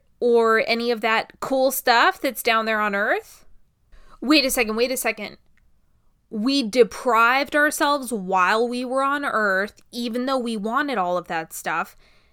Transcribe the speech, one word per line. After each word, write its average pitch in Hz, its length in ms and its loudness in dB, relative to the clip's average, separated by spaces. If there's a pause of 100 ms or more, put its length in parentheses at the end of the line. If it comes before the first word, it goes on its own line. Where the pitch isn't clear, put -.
(180)
or 226 480 4
any 233 240 0
of 226 100 -4
that 220 380 -2
cool 269 320 0
stuff 262 480 2
that's 262 240 -4
down 226 220 2
there 220 160 0
on 208 140 0
Earth. 262 500 -4 (760)
Wait 277 240 4
a 262 80 -2
second, 220 240 -2
wait 240 160 0
a 254 60 -4
second. 220 400 -8 (920)
We 262 300 0
deprived 240 960 2
ourselves 294 580 0
while 190 540 0
we 247 180 -6
were 262 160 -2
on 285 240 -2
Earth, 208 560 -2 (100)
even 240 360 -6
though 269 100 0
we 233 180 -4
wanted 233 440 -4
all 180 180 -2
of 170 100 -6
that 160 260 -6
stuff. 170 440 -6 (360)